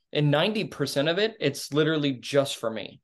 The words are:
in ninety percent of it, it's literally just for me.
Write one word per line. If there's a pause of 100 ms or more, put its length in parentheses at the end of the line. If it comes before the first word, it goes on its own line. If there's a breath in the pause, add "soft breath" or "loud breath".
(120)
in
ninety
percent
of
it,
it's
literally
just
for
me.